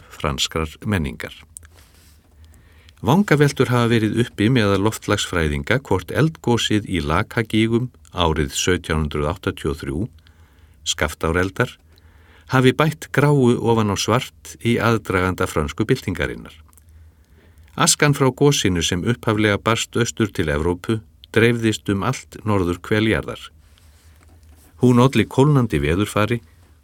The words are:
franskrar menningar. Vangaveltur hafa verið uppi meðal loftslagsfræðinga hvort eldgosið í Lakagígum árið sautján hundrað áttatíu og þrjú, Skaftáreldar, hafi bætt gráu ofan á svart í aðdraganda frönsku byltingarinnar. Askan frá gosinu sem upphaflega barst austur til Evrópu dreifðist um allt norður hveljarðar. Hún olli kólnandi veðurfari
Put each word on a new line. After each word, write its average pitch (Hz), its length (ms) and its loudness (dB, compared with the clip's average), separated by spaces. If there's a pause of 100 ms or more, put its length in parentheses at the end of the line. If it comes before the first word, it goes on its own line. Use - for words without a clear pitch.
(120)
franskrar 78 560 -4 (160)
menningar. 73 480 -4 (1700)
Vangaveltur 143 720 2
hafa 120 160 2
verið 110 380 2
uppi - 260 0
meðal 101 320 2
loftslagsfræðinga 85 1040 -2
hvort 92 240 -2
eldgosið 113 720 0
í 90 160 -4
Lakagígum 110 880 0 (240)
árið 78 400 0
sautján 80 540 -2
hundrað 76 260 -4
áttatíu 82 400 -6
og 69 80 -10
þrjú, 69 280 -6 (760)
Skaftáreldar, 87 920 -2 (760)
hafi 127 240 4
bætt - 360 0
gráu 135 440 4
ofan 113 360 0
á 92 40 -2
svart - 640 -4
í 117 160 0
aðdraganda 95 720 0
frönsku 78 400 -4
byltingarinnar. 64 640 -6 (1200)
Askan 151 360 2
frá 139 160 2
gosinu 127 540 2
sem 90 180 -2
upphaflega 107 560 0
barst - 400 -2
austur 117 320 0
til 78 240 -2
Evrópu 87 480 -2 (340)
dreifðist 113 580 2
um 98 160 -2
allt - 300 -8 (100)
norður 90 360 0
hveljarðar. 104 560 -2 (1400)
Hún 123 220 6
olli 123 240 4
kólnandi 127 560 2
veðurfari 101 580 0 (440)